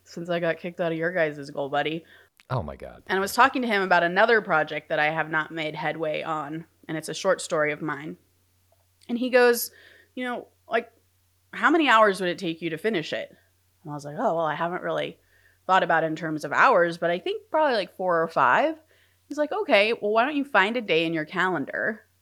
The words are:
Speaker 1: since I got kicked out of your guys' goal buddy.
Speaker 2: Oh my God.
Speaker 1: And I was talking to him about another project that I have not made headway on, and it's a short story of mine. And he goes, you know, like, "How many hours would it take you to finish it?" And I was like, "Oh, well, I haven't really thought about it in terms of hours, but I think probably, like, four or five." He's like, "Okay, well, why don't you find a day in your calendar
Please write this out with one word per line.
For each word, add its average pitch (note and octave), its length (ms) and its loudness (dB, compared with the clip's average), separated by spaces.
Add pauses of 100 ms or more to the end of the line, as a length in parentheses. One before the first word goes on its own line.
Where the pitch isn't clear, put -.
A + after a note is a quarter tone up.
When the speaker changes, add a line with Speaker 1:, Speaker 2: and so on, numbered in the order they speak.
Speaker 1:
since E3+ 240 -10
I F3 100 0
got E3 200 -2
kicked F3 200 -10
out E3+ 140 -2
of E3 40 -4
your D#3+ 140 -2
guys' D3+ 380 -2
goal C#3+ 200 -6
buddy. D3 360 -2 (440)
Speaker 2:
Oh B2+ 140 -2
my C#2+ 140 -12
God. B1 300 -16
Speaker 1:
And F#3+ 100 -2
I - 20 0
was G3 140 -2
talking C4 300 4
to A#3 40 -2
him G#3 140 0
about F#3 220 4
another G#3 380 4
project D#3 480 -2
that D#3 100 -2
I D3+ 100 2
have D#3 200 -4
not D#3 220 -2
made D#3 240 -6
headway D#3 480 -4
on, D#3 420 -8 (220)
and D#3+ 100 -6
it's D#3 120 -10
a D#3+ 60 -6
short F#3 260 0
story D3+ 320 0
of D3 80 -10
mine. D3+ 360 -8 (920)
And A#3+ 80 -4
he B3 120 -2
goes, A#3+ 420 4 (440)
you B3+ 80 -8
know, B3 240 -8 (220)
like, A#3 200 -2 (640)
"How G3+ 160 0
many D4+ 200 2
hours G#3+ 320 6
would F3 80 -2
it E3+ 100 -4
take E3 220 -6
you E3+ 80 -4
to D#3+ 80 -6
finish F#3+ 340 -4
it?" - 240 -8 (480)
And D3+ 80 -12
I - 20 -10
was D3 120 -10
like, D3 120 -12
"Oh, G#3 180 0
well, E3 100 0
I D3+ 100 -2
haven't E3+ 280 -6
really D#3 360 -6 (480)
thought F#3 160 4
about E3+ 200 4
it D#3+ 40 0
in D#3+ 80 -4
terms D#3 300 -6
of C#3+ 80 -6
hours, E3+ 440 4
but E3+ 140 0
I F3 80 -2
think G#4+ 300 -8
probably, D4+ 260 2
like, F#3 220 -4
four F3 240 2
or E3 80 0
five." E3+ 480 4 (500)
He's C#4 100 -12
like, D4 140 -2
"Okay, A3+ 420 2
well, G#3 180 -4
why A3+ 120 4
don't D4 140 -2
you C4+ 80 -2
find G#3+ 320 2
a B3+ 40 -4
day E3+ 240 2
in E3 80 -2
your D#3 120 -4
calendar F3 800 -4 (180)